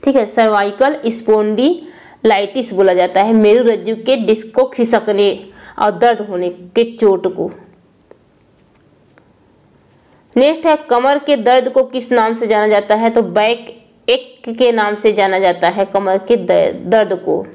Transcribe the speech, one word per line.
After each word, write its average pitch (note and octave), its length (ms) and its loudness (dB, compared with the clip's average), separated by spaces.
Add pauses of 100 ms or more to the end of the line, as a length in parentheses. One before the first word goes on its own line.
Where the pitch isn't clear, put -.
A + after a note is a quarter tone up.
ठीक C#4 120 2
है, A#3+ 100 2
सर्वाइकल A3 800 0
स्पॉन्डिलाइटिस A3 1700 -2
बोला F#3+ 200 2
जाता F3+ 280 0
है A3 120 2
मेरुरज्जु A3 640 2
के B3+ 220 -2
डिस्क A3 380 -2
को B3+ 120 2
खिसकने A3 640 0 (480)
और G#3 120 2
दर्द A3 380 0
होने F3+ 200 -4
के F3+ 340 -4 (140)
चोट F#3+ 380 0
को। - 160 -6 (2750)
नेक्स्ट D#4 300 2
है D#4 100 4 (140)
कमर B3+ 300 2
के C#4+ 160 0
दर्द B3 340 2
को C4 140 2
किस B3+ 280 -6
नाम A#3 220 2
से A3+ 140 -6
जाना G#3+ 200 2
जाता G#3 280 2
है? A3+ 140 0
तो A#3 120 0
बैक G#3+ 560 -2 (300)
एक - 420 -4
के A#3 220 2
नाम G#3 240 0
से G#3+ 180 0
जाना F#3+ 260 0
जाता F3+ 300 0
है G3 160 -2
कमर G3 320 -2
के F#3+ 180 0
दर-, F3+ 400 0 (100)
दर्द G#3 340 0
को। - 360 -4